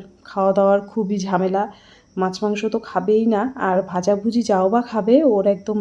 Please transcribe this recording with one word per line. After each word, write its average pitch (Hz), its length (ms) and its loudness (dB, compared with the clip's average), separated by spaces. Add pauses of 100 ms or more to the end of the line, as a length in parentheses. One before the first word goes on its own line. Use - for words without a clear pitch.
(240)
খাওয়া 196 300 -2
দাওয়ার 196 280 4
খুবই 202 360 -4
ঝামেলা, 190 460 -2 (540)
মাছ 185 260 -2
মাংস 208 220 -2
তো 220 140 -2
খাবেই 214 460 0
না, 214 160 2 (140)
আর 185 220 0 (100)
ভাজাভুজি 202 560 -2
যাও 190 260 2
বা 233 120 2
খাবে, 226 420 0
ওর 208 240 2
একদম 202 340 -2